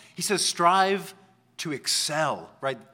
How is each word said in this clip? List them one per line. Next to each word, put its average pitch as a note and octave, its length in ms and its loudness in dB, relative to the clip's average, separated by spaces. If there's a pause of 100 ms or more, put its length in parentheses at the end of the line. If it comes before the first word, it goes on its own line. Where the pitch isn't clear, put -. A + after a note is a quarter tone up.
(140)
He - 80 -10
says, F#3+ 220 0
"Strive F#3 680 2 (440)
to D#3+ 140 -6
excel," C3 800 -2 (100)
right? C3+ 200 -4 (140)